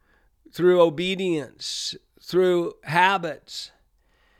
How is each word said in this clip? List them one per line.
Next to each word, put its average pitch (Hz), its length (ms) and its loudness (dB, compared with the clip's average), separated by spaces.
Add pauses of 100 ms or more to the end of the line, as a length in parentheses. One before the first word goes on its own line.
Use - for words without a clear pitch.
(540)
through 180 280 4
obedience, 170 1120 -2 (260)
through 175 520 0 (100)
habits. 170 880 -2 (680)